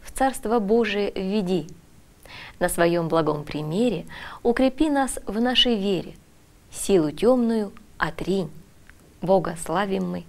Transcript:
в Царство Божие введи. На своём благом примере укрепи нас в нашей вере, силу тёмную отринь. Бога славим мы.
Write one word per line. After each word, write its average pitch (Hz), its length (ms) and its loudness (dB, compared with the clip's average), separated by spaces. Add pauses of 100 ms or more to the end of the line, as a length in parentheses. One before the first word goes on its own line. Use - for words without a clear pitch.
в - 120 -18
Царство 240 480 0
Божие 208 500 2
введи. 190 560 -2 (920)
На 175 80 2
своём 170 400 2
благом 151 340 2
примере 165 640 -2 (360)
укрепи 254 460 2
нас 269 380 0
в 208 140 -4
нашей 247 360 2
вере, 190 380 -2 (560)
силу 165 400 2
тёмную 226 640 2 (260)
отринь. 170 520 -2 (680)
Бога 180 420 2
славим 190 460 -2
мы. 175 200 -8